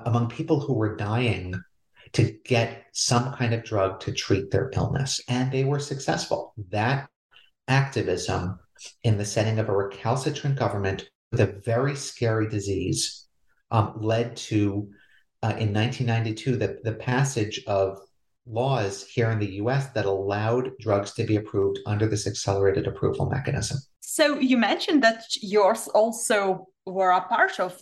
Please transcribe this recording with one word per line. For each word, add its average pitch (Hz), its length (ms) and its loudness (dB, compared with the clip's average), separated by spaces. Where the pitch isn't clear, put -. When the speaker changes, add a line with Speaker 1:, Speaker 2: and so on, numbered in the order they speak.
Speaker 1:
among 117 240 2
people 156 280 0
who 131 160 -2
were 107 220 0
dying 101 580 -2
to 107 300 2
get 117 480 0
some 123 420 0
kind 117 200 0
of 113 80 -4
drug 95 380 -2
to - 120 -6
treat - 380 -2
their 90 240 0
illness. - 540 -2
And 127 240 0
they 135 120 0
were 143 140 0
successful. - 760 -4
That 120 380 0
activism 98 880 0
in 110 120 6
the 101 80 -2
setting 110 340 0
of 110 100 -2
a 98 80 0
recalcitrant 131 840 -2
government 98 500 -2
with 120 100 2
a - 240 2
very 127 300 0
scary 110 540 -2
disease, 95 800 -4
um, 107 300 2
led 113 360 0
to, 104 540 -2
uh, 113 160 0
in 104 140 0
nineteen 113 340 0
ninety-two, 113 500 0
the, 104 260 -4
the 113 120 -4
passage 123 720 -2
of 98 320 0
laws 113 640 -2
here 113 240 2
in 110 80 0
the 98 140 -2
U 104 180 -2
S 139 200 0
that 104 140 -2
allowed 104 760 0
drugs 101 320 0
to 117 100 -4
be 107 140 2
approved 98 500 0
under 107 220 2
this 107 180 -2
accelerated 98 640 2
approval 95 420 -2
mechanism. - 480 -2
Speaker 2:
So 294 400 0
you 254 160 4
mentioned 233 480 2
that 226 180 2
yours 208 540 4
also 208 720 2
were 185 280 2
a 180 80 6
part 330 400 2
of 180 220 -2